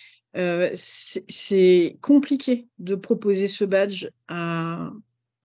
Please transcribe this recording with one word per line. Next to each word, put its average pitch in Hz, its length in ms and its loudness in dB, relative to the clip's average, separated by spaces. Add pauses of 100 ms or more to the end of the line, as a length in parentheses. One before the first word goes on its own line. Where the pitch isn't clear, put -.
(360)
euh, 175 380 0
c'est, - 560 -8
c'est 180 720 4
compliqué 262 640 2 (100)
de 185 180 -6
proposer 202 520 0
ce 196 160 -2
badge 190 440 0 (180)
à, 170 640 -6 (680)